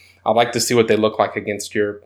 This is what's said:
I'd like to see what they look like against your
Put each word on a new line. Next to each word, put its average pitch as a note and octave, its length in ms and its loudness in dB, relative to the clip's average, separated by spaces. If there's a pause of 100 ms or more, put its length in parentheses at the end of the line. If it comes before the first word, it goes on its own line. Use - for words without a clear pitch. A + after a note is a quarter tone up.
(260)
I'd A2 100 2
like A#2+ 160 2
to A#2 80 -2
see - 140 -2
what A2+ 160 4
they G#2 80 2
look G#2+ 200 0
like G2+ 200 0
against G#2 360 -8
your G#2 320 -2